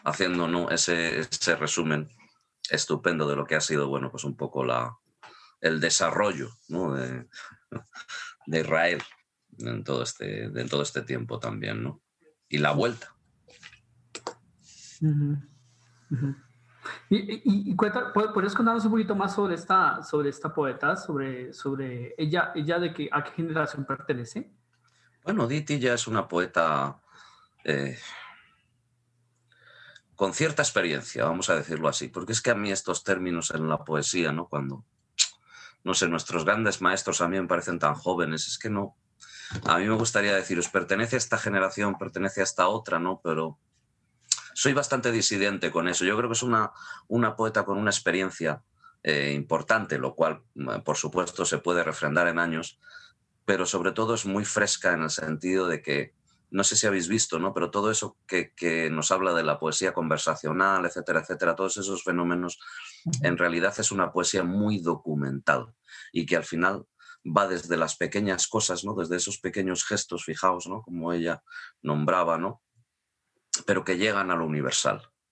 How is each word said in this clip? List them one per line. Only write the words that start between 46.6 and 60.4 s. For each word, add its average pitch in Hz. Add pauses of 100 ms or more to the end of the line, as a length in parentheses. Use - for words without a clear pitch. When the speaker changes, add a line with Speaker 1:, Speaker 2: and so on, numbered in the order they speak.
Speaker 1:
una 110
poeta 110
con 98
una 104
experiencia, 87 (380)
eh, 71
importante, 80
lo 65
cual, 80 (120)
mm, 64
por 76
supuesto, 87
se 82
puede 85
refrendar 80
en 82
años, 82 (680)
pero 95
sobre 92
todo 110
es 110
muy 101
fresca 101
en 80
el 80
sentido 80
de 80
que, 71 (360)
no 98
sé -
si 110
habéis 95
visto, 95
¿no? 92
Pero 85
todo 101
eso - (100)
que, 87
que 82
nos 78
habla 92
de 85
la 76
poesía 80
conversacional, 82